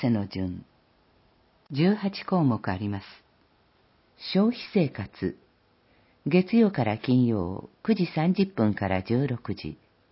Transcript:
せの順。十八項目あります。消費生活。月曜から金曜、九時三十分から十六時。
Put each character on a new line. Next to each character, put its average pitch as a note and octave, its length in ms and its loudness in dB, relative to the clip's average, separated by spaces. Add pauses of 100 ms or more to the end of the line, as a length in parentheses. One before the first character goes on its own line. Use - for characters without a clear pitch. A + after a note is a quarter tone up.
せ B2+ 100 2
の G#2 180 0
順。 F#2 360 -6 (1080)
十 E3+ 240 2
八 G3+ 280 -6
項 F3 200 2
目 A#2 260 0
あ F#2 60 0
り G2+ 120 -4
ま G2 120 -4
す。 - 60 -16 (1300)
消 G#3 180 4
費 A#3+ 100 -4 (120)
生 E3 180 2
活。 - 460 -6 (880)
月 F#3 320 2
曜 A3 140 6
か C#3 140 -2
ら G#2+ 120 -2
金 B2+ 300 2
曜、 F#2+ 420 -2 (140)
九 A3+ 120 2
時 F3+ 200 0
三 E3 180 2
十 F#3+ 140 0
分 A2 280 0
か G2+ 120 -4
ら F#2 160 0
十 B2 240 0
六 A#2 300 -6
時。 D2+ 200 -10 (360)